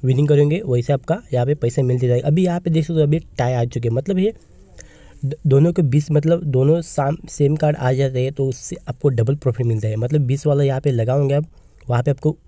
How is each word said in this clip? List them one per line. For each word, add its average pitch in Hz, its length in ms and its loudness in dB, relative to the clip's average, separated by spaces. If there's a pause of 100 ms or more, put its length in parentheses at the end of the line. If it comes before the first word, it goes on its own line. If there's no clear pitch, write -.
winning 131 240 2
करेंगे 147 340 4
वैसे 123 300 -2
आपका 156 280 -2 (140)
यहाँ 123 120 0
पे 143 100 0
पैसे 120 260 -2
मिलते 127 260 0
जाएगा। 123 200 0
अभी 170 160 2
यहाँ 175 160 -2
पे 175 100 -4
देख 160 140 0
सकते 165 100 -6
हो 156 80 2
अभी 151 160 2 (200)
टाई 123 140 0
आ 120 120 0
चुके 120 240 -4
हैं, 113 60 -2
मतलब 185 240 -2
ये 202 140 0 (920)
द-, 139 120 -4 (120)
दोनों 147 260 4
के 180 120 0
बीस, 147 260 0
मतलब 160 360 2
दोनों 143 360 2
साम-, 147 460 -4
same 147 280 0
card 151 200 0
आ 127 160 0
जाते 131 300 -2
हैं, 131 100 -4
तो 139 140 -2
उससे - 300 -8 (120)
आपको - 220 -2
double 117 260 2
profit 127 300 -2
मिलता 110 220 0
है। 107 80 -4
मतलब 123 260 0
बीस 135 240 -2
वाला 143 180 2
यहाँ 135 160 0
पे 143 120 0
लगाओगे 131 420 0
आप, 151 120 0 (360)
वहाँ 120 200 0
पे 151 80 0
आपको 147 260 -2 (120)